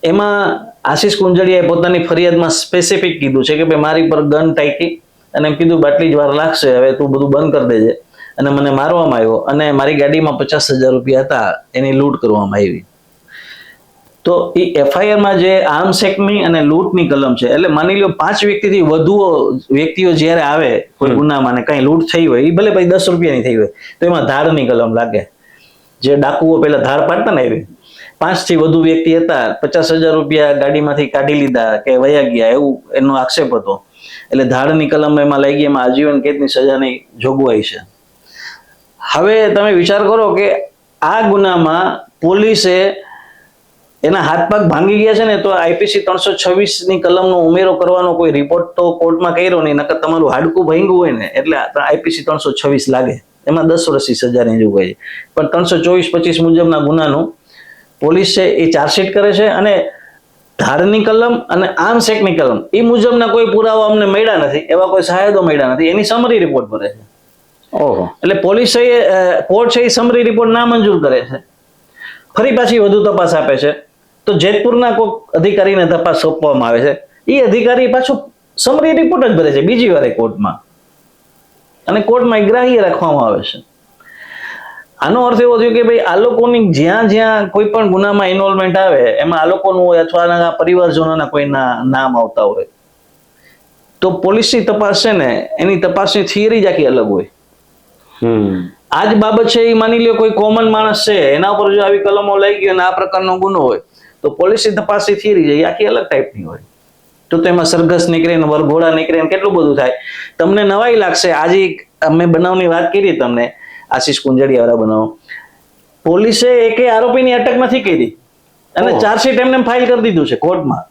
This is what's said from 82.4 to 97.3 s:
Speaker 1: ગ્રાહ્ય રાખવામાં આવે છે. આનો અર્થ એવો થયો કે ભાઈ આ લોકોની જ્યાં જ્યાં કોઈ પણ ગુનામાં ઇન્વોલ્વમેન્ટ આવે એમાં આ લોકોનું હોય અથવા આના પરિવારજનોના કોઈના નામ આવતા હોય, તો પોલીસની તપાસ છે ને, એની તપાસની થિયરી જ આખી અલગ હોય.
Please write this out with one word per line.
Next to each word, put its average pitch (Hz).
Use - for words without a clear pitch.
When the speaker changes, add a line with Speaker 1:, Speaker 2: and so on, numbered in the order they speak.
Speaker 1:
ગ્રાહ્ય 247
રાખવામાં 151
આવે -
છે. -
આનો 233
અર્થ 240
એવો 240
થયો 233
કે 233
ભાઈ 233
આ 180
લોકોની 233
જ્યાં 180
જ્યાં 214
કોઈ 202
પણ 208
ગુનામાં 196
ઇન્વોલ્વમેન્ટ 190
આવે 180
એમાં 151
આ 156
લોકોનું 185
હોય 175
અથવા 170
આના 170
પરિવારજનોના 165
કોઈના 139
નામ 131
આવતા 113
હોય, 95
તો 185
પોલીસની 214
તપાસ 208
છે 220
ને, 131
એની 185
તપાસની 196
થિયરી 220
જ 196
આખી 170
અલગ 123
હોય. 98